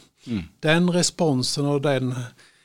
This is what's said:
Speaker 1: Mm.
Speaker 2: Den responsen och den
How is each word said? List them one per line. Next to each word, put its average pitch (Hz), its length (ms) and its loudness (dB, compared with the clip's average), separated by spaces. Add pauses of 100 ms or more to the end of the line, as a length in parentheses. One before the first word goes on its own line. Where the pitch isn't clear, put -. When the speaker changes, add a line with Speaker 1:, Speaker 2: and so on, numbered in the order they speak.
(260)
Speaker 1:
Mm. 110 180 -4 (160)
Speaker 2:
Den 165 300 4
responsen 151 760 0
och 143 160 0
den 131 340 0 (500)